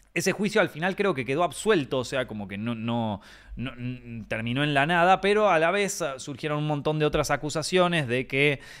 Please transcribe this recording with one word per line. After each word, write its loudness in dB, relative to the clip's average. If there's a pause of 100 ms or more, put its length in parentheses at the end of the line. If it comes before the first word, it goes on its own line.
(140)
ese 0
juicio 0
al -2
final -4
creo 0
que -6
quedó 0
absuelto, 0
o -2
sea, -4
como -8
que -8
no, -4
no, -2 (360)
no, -8
n-, -10
terminó -2
en 0
la 4
nada, 4
pero 4
a 4
la 4
vez, -2
ah, -4
surgieron -6
un -2
montón 0
de 4
otras 2
acusaciones 2
de 0
que, 2 (200)